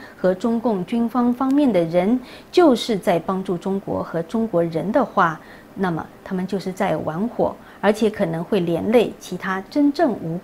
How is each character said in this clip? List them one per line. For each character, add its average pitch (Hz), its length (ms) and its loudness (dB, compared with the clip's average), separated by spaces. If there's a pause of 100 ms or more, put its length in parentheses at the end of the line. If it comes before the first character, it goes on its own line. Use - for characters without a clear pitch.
(140)
和 185 200 2
中 226 260 -2
共 208 240 -2
军 233 240 -2
方 240 240 0
方 262 220 -2
面 285 180 4
的 180 120 4
人 180 360 2 (320)
就 320 240 8
是 220 200 -2
在 185 220 2
帮 190 240 -2
助 185 140 -2
中 190 240 -4
国 190 220 -4
和 170 220 -4
中 226 220 -2
国 175 160 2
人 170 300 -2
的 269 100 2
话， 170 380 0 (340)
那 185 160 -2
么 160 160 -4 (160)
他 - 120 -8
们 185 120 -4
就 196 120 -4
是 185 120 -6
在 180 280 -2
玩 165 300 -4
火， - 280 -2 (240)
而 196 100 4
且 214 200 0
可 202 160 -2
能 165 180 -4
会 202 160 0
连 175 320 0
累 233 260 4
其 - 200 -10
他 190 320 -6
真 285 200 4
正 285 220 2
无 170 320 -6